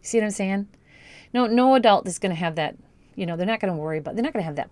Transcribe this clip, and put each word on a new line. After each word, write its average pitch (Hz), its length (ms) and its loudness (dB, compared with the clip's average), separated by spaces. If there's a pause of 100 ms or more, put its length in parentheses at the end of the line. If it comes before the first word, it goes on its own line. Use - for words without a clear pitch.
See - 160 -2
what 214 60 0
I'm 214 60 -4
saying? 196 380 -4 (640)
No, 247 140 2
no 247 280 6
adult 220 320 6
is 180 120 -8
gonna 185 160 -2
have 165 220 -4
that, 156 200 -4 (380)
you 196 100 -6
know, 170 100 -4
they're 175 120 -2
not 220 140 -2
gonna 185 160 -2
worry 156 200 -4
about, 147 180 -8
they're 220 80 -2
not 294 120 -4
gonna 202 100 -2
have 151 120 -6
that 147 160 -6